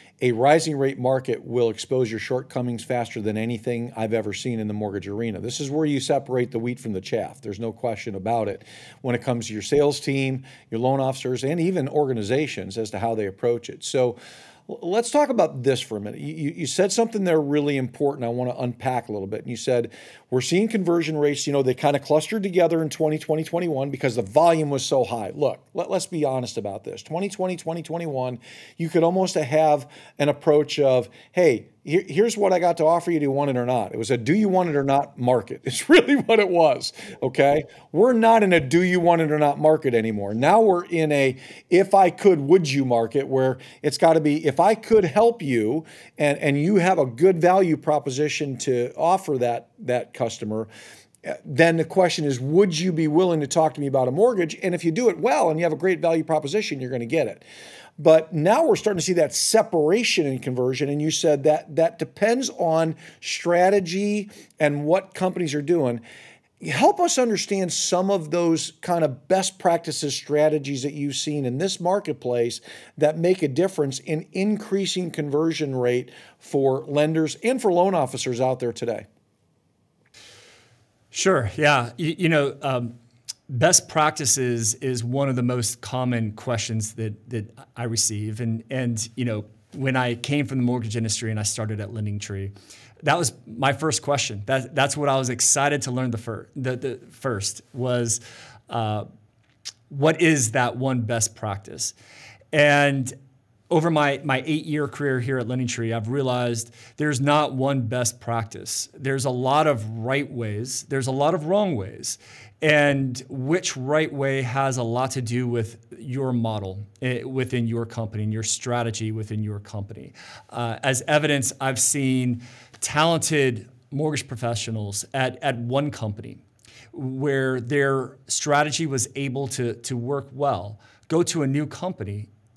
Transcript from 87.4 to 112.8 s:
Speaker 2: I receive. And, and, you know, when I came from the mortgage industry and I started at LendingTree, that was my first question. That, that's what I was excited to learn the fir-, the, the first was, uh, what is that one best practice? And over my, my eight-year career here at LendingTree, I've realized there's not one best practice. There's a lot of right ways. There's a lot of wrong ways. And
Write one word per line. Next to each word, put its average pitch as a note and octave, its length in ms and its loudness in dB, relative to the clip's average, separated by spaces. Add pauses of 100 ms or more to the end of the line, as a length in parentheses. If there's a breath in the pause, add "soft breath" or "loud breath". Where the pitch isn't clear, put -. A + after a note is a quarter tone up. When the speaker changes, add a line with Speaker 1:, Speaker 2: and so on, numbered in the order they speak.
Speaker 2:
I A#2+ 80 -6
receive. A2 560 -4
And, A2+ 300 -4
and, A#2+ 460 -4
you B2+ 80 -4
know, G#2+ 220 -4 (280)
when C3 220 -2
I B2 180 0
came C#3 320 -2
from C3+ 120 -4
the B2 60 2
mortgage A#2+ 320 -2
industry A2+ 360 -4
and G#2+ 80 -4
I - 20 -4
started G#2+ 380 -4
at G2+ 100 -10
LendingTree, G2+ 640 -6 (520 loud breath)
that D3 140 4
was C#3+ 140 -2 (160)
my C3 240 0
first D3 280 -2
question. B2 460 -2
That, C3 300 -2
that's C#3 200 0
what D3 120 0
I C3+ 80 4
was C3 120 0
excited C#3+ 540 0
to C3 80 -6
learn B2 220 -2
the A2+ 60 -4
fir-, - 360 -10
the, B2+ 220 -4
the B2 240 -6 (100)
first - 520 -6 (100)
was, B2 480 -2 (500 loud breath)
uh, A2 360 -4 (800)
what D#3 340 0
is C#3 300 4
that B2 240 0
one B2+ 240 -2
best A2+ 340 -2
practice? - 600 -8 (580 loud breath)
And C#3+ 600 4 (600)
over E3+ 180 2
my, D3 320 2
my C3 240 -2
eight-year D3+ 400 -2
career C3+ 320 -2
here B2+ 200 -2
at A2+ 100 -4
LendingTree, A#2+ 480 -4
I've G#2+ 120 -4
realized B2 640 -2 (240 loud breath)
there's D3 240 -2
not C#3+ 340 2
one C3+ 280 0
best B2 380 -4
practice. - 720 -6
There's C3+ 300 -4
a C3+ 60 -2
lot C3 360 2
of A#2+ 240 2
right B2 400 -4
ways. A#2 540 -6
There's C3+ 240 -4
a C3+ 40 -2
lot C#3+ 220 2
of D3+ 120 -4
wrong F#3+ 280 0
ways. - 440 -8 (420 loud breath)
And C#3+ 680 2